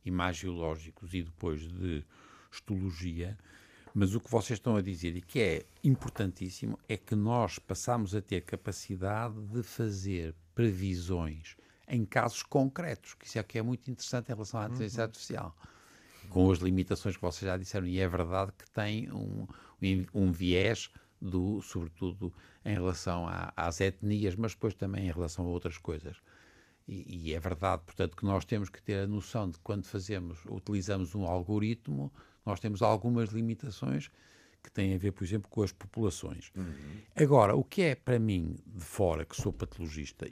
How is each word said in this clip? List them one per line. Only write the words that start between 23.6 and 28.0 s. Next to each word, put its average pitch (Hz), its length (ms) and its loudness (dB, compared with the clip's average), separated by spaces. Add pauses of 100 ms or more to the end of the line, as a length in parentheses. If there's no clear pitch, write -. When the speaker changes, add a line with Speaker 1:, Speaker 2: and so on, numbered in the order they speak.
Speaker 1:
etnias, 101 540 2
mas 113 200 -2
depois 104 200 -2
também 98 320 -2
em 85 60 0
relação 87 320 -2
a 87 40 -2
outras 87 300 -4
coisas. 78 380 -8 (720)
E, 87 400 -8
e 76 60 0
é 82 40 -2
verdade, 87 460 0
portanto, - 320 -2